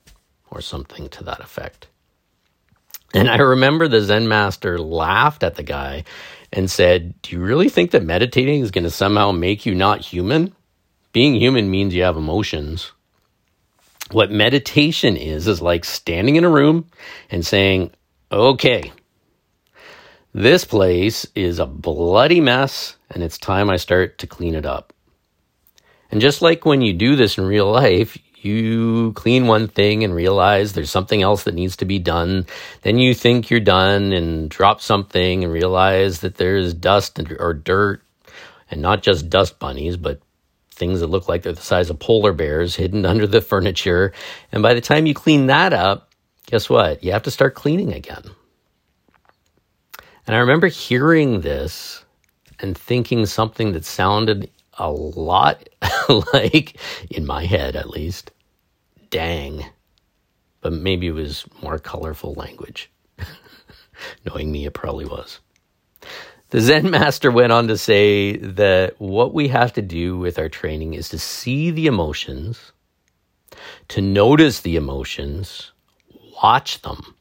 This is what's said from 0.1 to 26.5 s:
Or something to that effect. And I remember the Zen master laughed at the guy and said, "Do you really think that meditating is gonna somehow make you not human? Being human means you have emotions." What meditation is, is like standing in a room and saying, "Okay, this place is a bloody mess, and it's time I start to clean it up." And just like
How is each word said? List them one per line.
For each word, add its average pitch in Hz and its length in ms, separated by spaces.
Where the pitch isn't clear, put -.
Or - 100
something 71 500
to - 160
that - 140
effect. - 480
And 107 160
I 117 80
remember 139 500
the 113 140
Zen 104 260
master 101 500
laughed 85 680
at 85 120
the 76 80
guy 69 400
and 92 160
said, 90 520
"Do - 140
you 87 60
really 147 280
think 180 220
that - 120
meditating 147 580
is 107 100
gonna 87 180
somehow 101 420
make 92 340
you 104 100
not 98 260
human? 131 520
Being 131 240
human 120 340
means 95 240
you 90 100
have 87 140
emotions." 80 760
What 104 200
meditation 131 840
is, 78 320
is 90 140
like 87 240
standing 98 500
in 170 80
a 180 60
room 160 360
and 85 160
saying, 98 460
"Okay, 120 600
this 139 320
place 95 600
is 87 240
a 82 60
bloody 87 760
mess, 131 540
and 90 140
it's 82 140
time 101 320
I 92 80
start 87 420
to - 80
clean 82 280
it 76 100
up." - 280
And 104 80
just 139 220
like 165 240